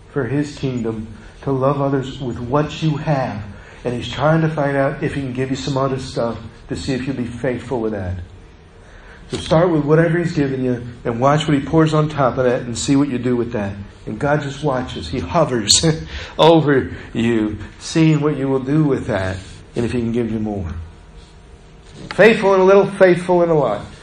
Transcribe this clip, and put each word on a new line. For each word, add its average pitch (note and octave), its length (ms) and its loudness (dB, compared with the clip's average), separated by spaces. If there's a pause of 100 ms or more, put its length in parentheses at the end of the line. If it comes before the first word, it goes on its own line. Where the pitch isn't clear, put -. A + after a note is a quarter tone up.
(100)
for C#3 140 -4
his C#3+ 340 -4
kingdom, A2+ 480 -4 (360)
to C#3 100 -2
love C3+ 280 2
others C#3 400 -2
with A#2+ 180 -6
what C#3 440 -2
you D3+ 140 2
have. B2+ 460 -4 (420)
And B2 100 -4
he's - 180 -8
trying D#3 300 2
to D#3+ 60 2
find C#3+ 280 -2
out C#3 260 0
if D3 120 -2
he D3 60 -4
can C3 120 -4
give C3 180 -2
you C3 60 -2
some - 200 -4
other C3 220 0
stuff A#2 400 -4 (300)
to B2 80 -6
see - 160 -4
if B2+ 140 -4
you'll C3 100 -4
be A#2+ 80 -4
faithful B2 560 -4
with A2 120 -2
that. F#2 260 -6 (1120)
So G#2+ 60 -4
start F3 320 2
with D3+ 160 0
whatever E3 320 4
he's E3+ 140 -2
given C3 300 -2
you B2 240 -2 (200)
and A#2 120 -2
watch C#3+ 300 2
what D3 100 2
he C3+ 60 -4
pours D#3 300 2
on D3+ 160 2
top B2 260 0
of C3 80 2
that B2 160 2
and A#2+ 160 -6
see C#3 200 2
what C#3 120 4
you B2 80 -2
do B2 180 0
with A#2 180 -2
that. G2+ 220 -4 (300)
And A2 140 -8
God C#3+ 240 0
just C#3 200 -8
watches. B2+ 460 -4
He B2+ 120 -6
hovers B2+ 680 2 (340)
<laughs> - 180 -8
over D#3 560 6 (200)
you, A2 420 0 (220)
seeing D#3 420 2
what D3 160 0
you C3+ 100 -2
will C3+ 140 2
do D3 240 2
with C3+ 220 0
that F#2+ 320 -2 (360)
and A#2+ 120 -2
if A2 60 -4
he B2 80 -2
can A#2 120 -2
give A2+ 180 0
you A2 80 -2
more. G2+ 320 -4 (1400)
Faithful G3 420 4
in F#3+ 80 4
a F#3 40 6
little, G3 200 8
faithful F3+ 580 4
in E3+ 60 2
a E3 60 2
lot. A#2 320 0 (160)